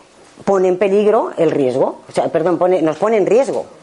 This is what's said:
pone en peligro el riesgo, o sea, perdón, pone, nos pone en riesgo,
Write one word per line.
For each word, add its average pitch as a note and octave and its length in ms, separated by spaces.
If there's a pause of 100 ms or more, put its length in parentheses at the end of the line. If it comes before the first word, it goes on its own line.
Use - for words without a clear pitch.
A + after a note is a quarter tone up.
(440)
pone F#3+ 240
en F#3 100
peligro G#3 580
el D#3+ 140
riesgo, C#3 480 (100)
o - 40
sea, C3+ 160
perdón, E3 300
pone, F3+ 220
nos D#3 160
pone A3 200
en F#3+ 100
riesgo, F#3+ 400 (160)